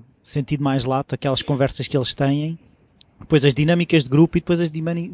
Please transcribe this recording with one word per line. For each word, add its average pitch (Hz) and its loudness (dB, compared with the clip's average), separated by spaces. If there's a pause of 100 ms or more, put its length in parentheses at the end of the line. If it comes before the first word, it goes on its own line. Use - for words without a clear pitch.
(240)
sentido 143 -4
mais 135 0
lato, 131 -2
aquelas 131 -2
conversas 135 -2
que - -2
eles 127 -2
têm, 147 -2 (640)
depois 147 2
as 135 4
dinâmicas 165 2
de 120 -12
grupo 156 4
e 165 -2
depois 175 0
as 170 -2
dimani-, 165 -6